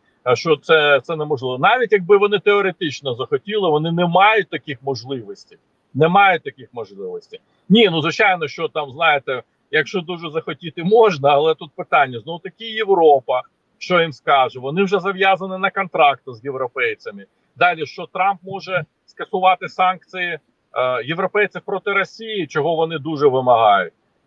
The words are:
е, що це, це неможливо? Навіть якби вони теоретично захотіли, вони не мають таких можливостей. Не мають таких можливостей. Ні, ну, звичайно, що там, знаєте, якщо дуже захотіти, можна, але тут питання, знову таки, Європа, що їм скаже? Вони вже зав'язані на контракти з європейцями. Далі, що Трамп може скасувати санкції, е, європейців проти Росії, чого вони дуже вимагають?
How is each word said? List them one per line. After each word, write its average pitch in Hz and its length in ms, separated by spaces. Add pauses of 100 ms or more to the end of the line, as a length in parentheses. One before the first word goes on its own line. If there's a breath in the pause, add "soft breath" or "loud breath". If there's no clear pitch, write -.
(280)
е, 120 80
що 156 200
це, 147 480
це 165 120
неможливо? 131 420
Навіть 220 340
якби 202 240
вони 202 220
теоретично 180 760
захотіли, 165 560
вони 156 220
не 175 140
мають 196 440
таких 147 320
можливостей. 123 760 (360)
Не 151 140
мають 190 340
таких 131 300
можливостей. 98 680 (280)
Ні, 214 240
ну, 160 100
звичайно, 170 460
що 165 200
там, 147 220
знаєте, 139 520 (280)
якщо 156 300
дуже 165 300
захотіти, 160 540
можна, 190 440
але 151 260
тут 165 220
питання, 139 440
знову 165 180
таки, 196 260
Європа, 170 800 (360)
що 175 220
їм 165 120
скаже? 139 480
Вони 147 220
вже 190 180
зав'язані 190 580
на 196 120
контракти 156 600
з 110 120
європейцями. 120 800 (320)
Далі, 160 300
що 175 260
Трамп 190 300
може 185 420 (220)
скасувати 185 600
санкції, 185 640
е, 156 80 (640)
європейців 185 600
проти 196 280
Росії, 196 540
чого 156 300
вони 160 220
дуже 143 300
вимагають? 113 640 (340)